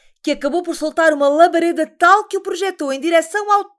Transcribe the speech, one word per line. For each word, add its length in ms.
que 80
acabou 320
por 120
soltar 380
uma 160
labareda 580
tal 420
que 100
o 40
projetou 520
em 40
direção 540
ao 120